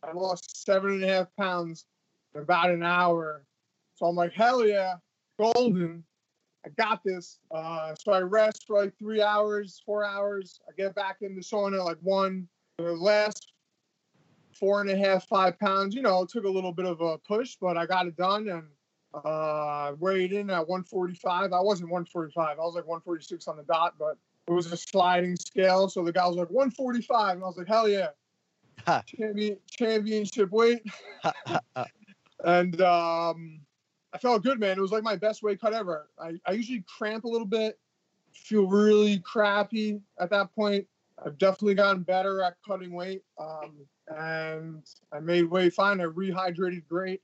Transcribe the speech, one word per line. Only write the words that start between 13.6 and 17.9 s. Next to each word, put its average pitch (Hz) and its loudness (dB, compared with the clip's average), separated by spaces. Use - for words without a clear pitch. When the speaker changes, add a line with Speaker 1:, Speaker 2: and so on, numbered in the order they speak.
Speaker 1:
four 202 0
and 202 -2
a 190 0
half, 190 2
five 185 2
pounds, 196 0
you - -6
know, 185 2
it 175 -8
took 220 -6
a 196 0
little 185 -2
bit 180 -4
of 170 -4
a 165 -2
push, 226 -6
but 180 -2
I 170 -2
got 180 0